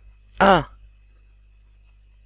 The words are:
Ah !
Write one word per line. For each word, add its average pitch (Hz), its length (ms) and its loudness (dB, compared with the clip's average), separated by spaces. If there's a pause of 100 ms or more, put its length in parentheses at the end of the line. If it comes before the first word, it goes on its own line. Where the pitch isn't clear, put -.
(400)
Ah ! 185 300 0 (1600)